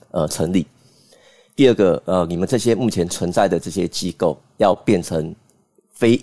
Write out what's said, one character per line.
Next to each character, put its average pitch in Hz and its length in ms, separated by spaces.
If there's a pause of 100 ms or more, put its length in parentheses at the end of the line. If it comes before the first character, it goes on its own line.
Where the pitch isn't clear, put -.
(120)
呃， 80 140
成 85 280
立。 87 120 (880)
第 139 140
二 120 60
个， 95 320
呃， 90 240
你 85 80
们 92 100
这 127 100
些 113 160
目 113 160
前 87 200
存 - 200
在 98 200
的 85 100
这 - 100
些 87 200
机 90 240
构 80 260 (160)
要 98 180
变 90 300
成 80 320 (560)
非 120 320